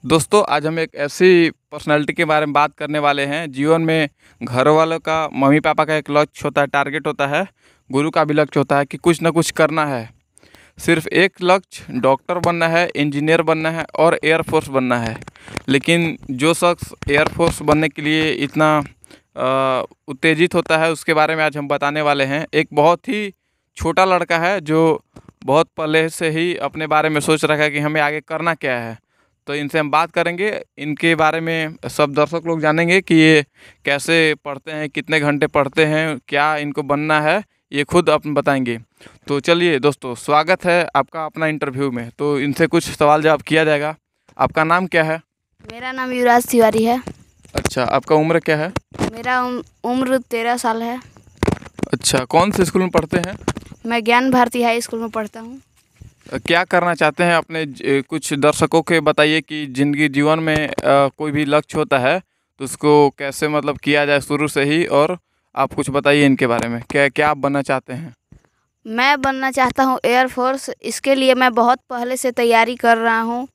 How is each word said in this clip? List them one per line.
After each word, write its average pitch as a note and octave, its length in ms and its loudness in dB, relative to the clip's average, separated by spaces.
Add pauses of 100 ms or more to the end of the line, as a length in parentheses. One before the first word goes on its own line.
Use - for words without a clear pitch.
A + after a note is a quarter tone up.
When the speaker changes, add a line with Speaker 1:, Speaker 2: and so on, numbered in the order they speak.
Speaker 1:
दोस्तों, D#3+ 440 2
आज D3 160 -2
हम D#3+ 140 -4
एक D#3+ 160 -6
ऐसी E3+ 540 4 (220)
पर्सनैलिटी D3 420 -2
के E3 120 0
बारे D3+ 200 2
में D3 80 -6
बात D3 220 2
करने D3+ 240 -6
वाले C#3+ 260 0
हैं, D3+ 260 -6
जीवन D3+ 300 2
में D#3+ 280 0 (340)
घर B2+ 240 0
वालों D#3+ 320 2
का, D#3+ 340 -4
मम्मी C#3 260 4
पापा D3+ 260 0
का D#3 100 -2
एक D3+ 140 -4
लक्ष्य D3 360 0
होता C#3+ 160 0
है, C#3 60 2
टारगेट C#3+ 400 -4
होता C#3+ 200 -4
है, D#3 180 -2 (440)
गुरु C#3+ 200 0
का D#3+ 140 0
भी D3+ 100 0
लक्ष्य D3 260 0
होता C#3 180 0
है C#3+ 80 0
कि C#3 120 -14
कुछ E3+ 240 0
ना E3 80 2
कुछ D#3+ 220 0
करना D#3 340 0
है। B2+ 240 -6 (680)
सिर्फ D#3+ 300 0
एक F#3 340 2
लक्ष्य F3+ 580 -2
डॉक्टर C3+ 400 0
बनना E3+ 280 0
है, E3+ 280 0
इंजीनियर D3 460 0
बनना D#3+ 280 0
है E3 160 -6 (100)
और E3 280 2
एयरफोर्स D#3+ 440 0
बनना B2+ 300 -2
है। A2+ 200 -6 (520)
लेकिन E3 480 0 (140)
जो C#3 220 0
शख्स F3 400 -2 (180)
एयरफोर्स D#3 500 0
बनने D3+ 280 2
के - 120 -12
लिए D#3 300 0
इतना, D3+ 460 0 (580)
अ, C3 500 0 (220)
उत्तेजित D#3+ 480 0
होता D#3+ 220 0
है, D#3+ 140 2
उसके D#3+ 220 -4
बारे D#3 220 2
में D#3 80 -2
आज D3 140 -2
हम C#3+ 100 -8
बताने C#3+ 340 -2
वाले C#3+ 220 0
हैं। C#3 300 -4
एक D#3 200 0
बहुत D#3+ 340 2
ही G#3 260 -6 (440)
छोटा E3 280 0
लड़का F3 320 0
है F#3 240 0
जो D#3 400 2 (440)
बहुत D3+ 220 2 (100)
पहले D#3+ 320 0
से D#3+ 200 -4
ही E3 260 -2
अपने D#3 320 -8
बारे D3+ 220 2
में D3+ 120 0
सोच D#3 240 0
रखा D3+ 180 2
है D3+ 80 0
कि D3 80 -6
हमें D3+ 220 -2
आगे D3+ 200 -2
करना D#3+ 320 -4
क्या C3+ 260 -4
है, A2+ 180 -10 (500)
तो C#3+ 80 -6
इनसे D3 240 -4
हम D3 120 -2
बात D#3+ 200 0
करेंगे। F3 380 -2 (280)
इनके D3+ 380 0
बारे D#3 260 2
में E3 340 -6 (140)
सब C#3+ 240 0
दर्शक D3+ 340 0
लोग E3 140 -2
जानेंगे E3+ 400 2
कि F3+ 140 2
ये D#3 300 6 (400)
कैसे D3+ 500 0 (100)
पढ़ते C#3+ 260 -12
हैं, D3+ 180 -8
कितने D#3 300 -2
घंटे D3 280 0
पढ़ते C#3+ 380 2
हैं, D#3 420 -2
क्या D3 300 0
इनको D3 260 -6
बनना D3+ 380 0
है, E3+ 220 0 (280)
ये C#3+ 120 -2
खुद E3+ 260 2
आप D3+ 180 0
बताएंगे। C3+ 500 0 (500)
तो C#3+ 120 -2
चलिए E3+ 400 2
दोस्तों, C3 360 -2
स्वागत D#3 500 0
है F3 300 2
आपका D#3 300 -2
अपना D#3 220 -4
इंटरव्यू C#3 440 -4
में। A#2 180 -8
तो C#3+ 300 -2
इनसे C#3+ 280 0
कुछ E3+ 220 0
सवाल D3+ 320 4
जवाब D3+ 200 2
किया D#3+ 220 2
जाएगा। D3+ 320 0 (420)
आपका D#3+ 260 2
नाम F3 240 2
क्या E3 160 2
है? D#3+ 180 -2 (500)
Speaker 2:
मेरा B3 200 -12
नाम B3+ 200 -6
युवराज B3 360 2
तिवारी A3 360 4
है। A#3+ 180 0 (540)
Speaker 1:
अच्छा, - 280 -2
आपका C3+ 320 2
उम्र D#3+ 240 2
क्या D#3 180 0
है? E3+ 160 -6 (280)
Speaker 2:
मेरा A#3+ 420 -2
उम-, B3 200 -6 (200)
उम्र B3+ 340 0 (140)
तेरह A#3+ 260 -2
साल A3+ 260 -2
है। A#3+ 160 -8 (920)
Speaker 1:
अच्छा, B2+ 320 0
कौन F3 260 2
से F#3+ 140 2
स्कूल F#3+ 160 0
में F#3 100 -2
पढ़ते D#3+ 260 0
हैं? F3 200 -4 (480)
Speaker 2:
मैं A#3 180 -2
ज्ञान A#3+ 280 2
भारती B3 320 2
हाई A#3 180 0
स्कूल A3+ 180 -8
में A3+ 100 -8
पढ़ता A3 300 -10
हूँ। A#3+ 220 -18 (720)
Speaker 1:
अ, C3+ 40 -6
क्या E3+ 260 0
करना F3 320 0
चाहते D3+ 280 0
हैं E3+ 120 2
अपने D#3+ 300 -4
ज-, C#3 440 -2
कुछ D#3 240 -6
दर्शकों D3+ 480 2
के E3 180 0
बताइए D3+ 420 2
कि D3+ 260 -10
ज़िंदगी, C#3+ 420 0
जीवन D3 300 2
में, D#3 280 -2
अ, - 60 -8 (440)
कोई D3+ 140 -6
भी D3 140 -2
लक्ष्य D3 320 0
होता D3 220 0
है C#3+ 200 0 (400)
तो C#3 60 -10
उसको D3 440 4
कैसे C#3 380 -6
मतलब D3 300 -4
किया D3 280 0
जाए C#3+ 160 0
शुरू D3 260 -4
से C#3+ 160 -2
ही, D3+ 220 0
और D#3 320 0 (380)
आप C3+ 180 -2
कुछ C#3+ 160 -4
बताइए C#3+ 360 4
इनके C3+ 220 4
बारे A#2 220 0
में, A#2 200 -6
क्या, C#3+ 200 2
क्या D3+ 200 0
आप D3 80 -2
बनना C#3 240 -2
चाहते C3 320 -4
हैं? C#3+ 200 -12 (720)
Speaker 2:
मैं B3+ 360 0
बनना C4+ 300 -2
चाहता B3+ 320 0
हूँ C4 220 0
एयरफोर्स। B3+ 640 0 (120)
इसके C4+ 340 -2
लिए C4 180 4
मैं B3+ 200 2
बहुत A#3+ 260 2 (100)
पहले B3 280 -6
से B3+ 140 -2
तैयारी A#3 440 2
कर A#3 220 2
रहा A3+ 240 0
हूँ A#3+ 340 -6